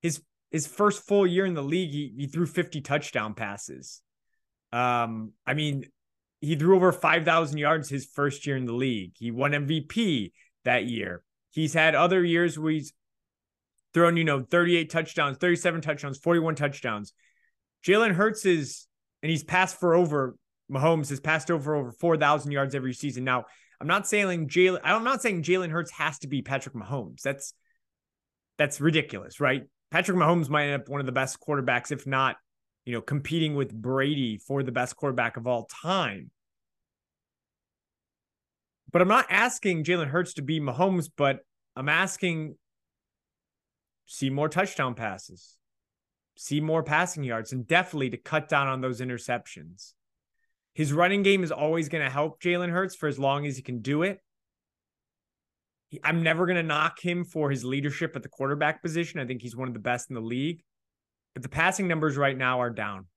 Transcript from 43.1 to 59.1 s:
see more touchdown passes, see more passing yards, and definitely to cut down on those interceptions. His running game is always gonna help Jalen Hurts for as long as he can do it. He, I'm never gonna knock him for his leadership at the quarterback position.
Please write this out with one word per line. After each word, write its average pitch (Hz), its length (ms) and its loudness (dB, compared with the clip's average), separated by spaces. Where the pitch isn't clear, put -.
see - 240 -4
more 143 180 0
touchdown 151 480 0
passes, 98 640 -10
see 147 240 -4
more 156 220 0
passing 156 400 0
yards, 113 280 -6
and 127 160 -6
definitely 156 440 2
to 117 60 -8
cut 156 300 -4
down 139 200 2
on 131 120 -2
those 127 220 -4
interceptions. 117 920 -8
His 147 200 -2
running 180 280 4
game 196 220 6
is 156 80 -2
always 151 380 0
gonna 147 200 -2
help 151 320 -2
Jalen 175 300 0
Hurts 185 240 -2
for 160 120 -4
as 139 120 -2
long 139 260 0
as 139 120 -6
he 131 40 -14
can 123 200 -8
do 147 220 0
it. 190 160 -4
He, 147 140 -16
I'm 165 200 0
never 165 220 2
gonna 175 180 0
knock 156 360 0
him 175 260 -4
for 151 240 -2
his 131 140 -2
leadership 139 520 -4
at 127 80 -10
the - 60 -14
quarterback 147 520 -2
position. 165 380 -4